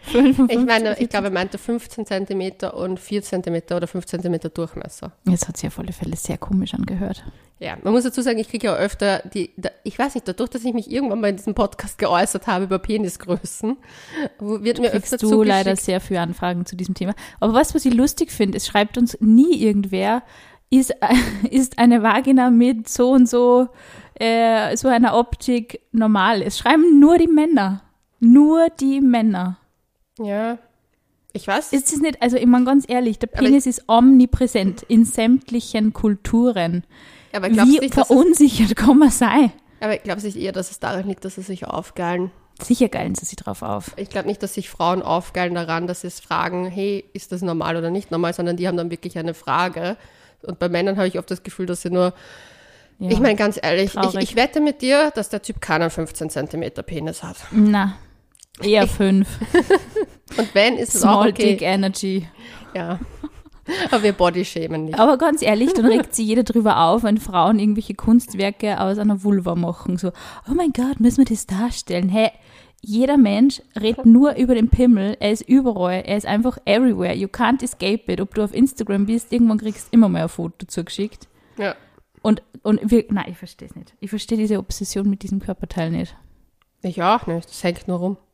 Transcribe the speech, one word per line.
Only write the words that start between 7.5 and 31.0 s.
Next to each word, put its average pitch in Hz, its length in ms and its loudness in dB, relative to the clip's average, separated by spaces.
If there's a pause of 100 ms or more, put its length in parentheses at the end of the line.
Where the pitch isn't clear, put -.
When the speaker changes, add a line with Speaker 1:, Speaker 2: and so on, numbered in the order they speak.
Speaker 2:
Ja, - 240 -12
man 196 100 -2
muss 240 120 2
dazu 254 180 -6
sagen, 240 160 -2
ich 220 120 -8
kriege 226 180 -6
ja 196 80 -2
öfter 196 480 -2 (100)
die, 180 240 -6
da, 185 120 -10 (140)
ich - 140 -10
weiß 269 160 -4
nicht, - 140 -8
dadurch, 233 240 -6
dass 233 120 -8
ich 240 120 -4
mich 226 160 -6
irgendwann 233 300 -4
mal 208 100 0
in 196 60 -6
diesem 202 180 -6
Podcast - 420 -4
geäußert 190 480 -2
habe 190 200 -2
über 190 120 -4
Penisgrößen, 196 1000 -6 (600)
wo, 208 260 -8
wird 233 160 -2
mir 240 120 0
Speaker 1:
Kriegst - 200 -4
Speaker 2:
öfter 214 160 -2
Speaker 1:
du 214 140 4
leider 196 300 2
Speaker 2:
zugeschickt. 196 140 -4
Speaker 1:
sehr 190 160 -2
viele 180 200 -4
Anfragen 175 460 -6
zu - 80 -14
diesem 185 180 -8
Thema. 190 220 -6 (240)
Aber 220 160 0
weißt 269 160 4
du, - 40 -14
was 311 100 -2
ich 247 100 2
lustig 294 360 0
finde? 196 260 -2
Es - 100 -8
schreibt 208 320 -2
uns 240 220 -2
nie 247 420 6
irgendwer, 202 580 0 (480)
ist, 262 240 2 (280)
<laughs> 214 280 -4
ist 262 300 0
eine 240 240 6
Vagina 254 480 4
mit 233 380 4
so 247 200 0
und 254 180 6
so 247 420 4 (500)
äh, 226 580 0
so 262 100 -2
einer 240 300 4
Optik 240 640 -4 (100)
normal 214 500 2
ist. 196 160 -6
Schreiben 311 420 6
nur 311 180 8
die 330 100 4
Männer. 302 540 2 (380)
Nur 294 480 8 (120)
die 269 220 0
Männer. 220 560 2 (640)
Speaker 2:
Ja. 220 380 -6 (760)